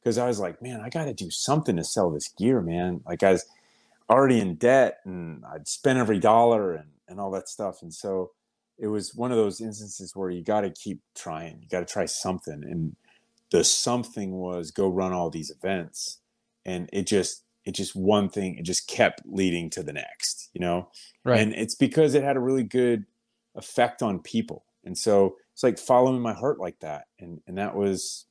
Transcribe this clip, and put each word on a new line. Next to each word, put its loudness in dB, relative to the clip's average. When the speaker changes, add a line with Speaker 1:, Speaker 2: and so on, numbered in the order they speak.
Speaker 1:
'Cause 2
I 0
was 0
like, -6
"Man, -10
I -10
gotta -4
do -8
something 0
to -2
sell 2
this -6
gear, 2
man." -2
Like, -2
I 6
was 2
already 6
in -2
debt 4
and -12
I'd -14
spent 0
every 2
dollar 6
and, -10
and -12
all -6
that -8
stuff. -8
And -16
so -6
it -6
was -6
one -4
of 2
those 2
instances -12
where -4
you -8
gotta 0
keep -12
trying, -12
you -20
gotta -2
try -4
something. -6
And -6
the 6
something 0
was -6
go 2
run 0
all 0
these -8
events. -6
And -6
it -4
just, 0
it -6
just, -6
one 2
thing, -4
it -10
just -4
kept 2
leading 0
to -8
the -8
next, -10
you -6
know? -2
Speaker 2:
Right. 4
Speaker 1:
And 2
it's -4
because 4
it 4
had 0
a 0
really 2
good 2
effect 0
on 0
people. -6
And -10
so 4
it's -6
like 2
following 4
my -2
heart -4
like -8
that. -10
And, -16
and -10
that -6
was -2